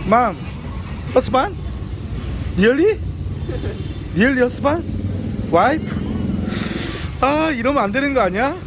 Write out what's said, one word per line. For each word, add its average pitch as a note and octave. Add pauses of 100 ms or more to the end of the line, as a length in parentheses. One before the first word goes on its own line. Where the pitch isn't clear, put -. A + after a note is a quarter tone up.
mom? G#3+ (800)
Husband? C4+ (1000)
Really? C#4+ (1160)
Really B3+
husband? C#4+ (680)
Wife? A#3+ (1300)
아, D4+
이러면 C4
안 G3+
되는 C#4
거 B3+
아니야? G#3+ (120)